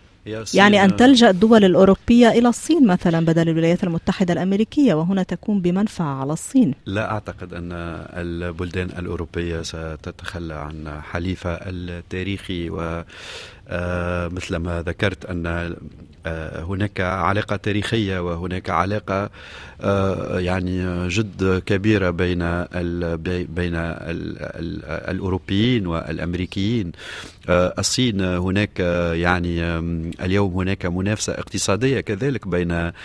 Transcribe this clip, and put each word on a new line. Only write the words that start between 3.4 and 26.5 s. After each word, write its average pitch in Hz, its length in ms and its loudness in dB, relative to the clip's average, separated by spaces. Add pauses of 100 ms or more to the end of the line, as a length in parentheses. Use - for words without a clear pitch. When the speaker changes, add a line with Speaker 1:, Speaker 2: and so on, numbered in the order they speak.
Speaker 2:
الولايات 165 360 2
المتحدة 175 480 0
الأمريكية، 196 600 2
وهنا 180 280 0
تكون 196 380 -2
بمنفعة 175 600 -2
على 139 120 -4
الصين؟ 185 420 2 (120)
Speaker 1:
لا 98 240 -2
أعتقد 90 440 -8
أن 87 140 -8 (440)
البلدان 87 760 -6 (100)
الأوروبية 85 640 -6
ستتخلى 80 920 -10
عن 76 460 -10 (100)
حليفها 87 500 -4 (100)
التاريخي 90 1000 -6
و، 85 340 -6 (640)
آه، 87 600 -4
مثل 90 280 -6
ما 85 260 -4
ذكرت 87 420 -2
أن، 85 520 -4 (500)
آه، 80 360 -8
هناك 98 380 -4
علاقة 95 560 0
تاريخية 101 640 0
وهناك 87 520 -4
علاقة، 98 600 -2 (500)
آه، 98 600 0
يعني 90 680 -2
جد 92 580 0
كبيرة 98 440 2
بين 87 320 0
ال-، 85 720 -4
بي-، 90 280 -4
بين 87 300 -4
ال-، 82 640 -6
ال-، 82 720 -8
الأوروبيين 95 760 0
والأمريكيين. 87 1080 -4 (560)